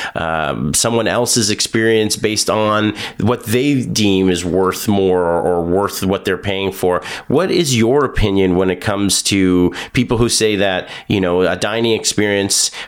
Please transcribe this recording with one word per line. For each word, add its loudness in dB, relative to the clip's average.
um, -2
someone 0
else's 0
experience 0
based -2
on 0
what 0
they 2
deem 2
is 0
worth 0
more 2
or, 2
or 0
worth -2
what 0
they're 0
paying -4
for. 0
What 2
is 0
your 2
opinion 2
when 2
it -4
comes 0
to 2
people 0
who 2
say 0
that, 0
you 2
know, 2
a 2
dining 0
experience 0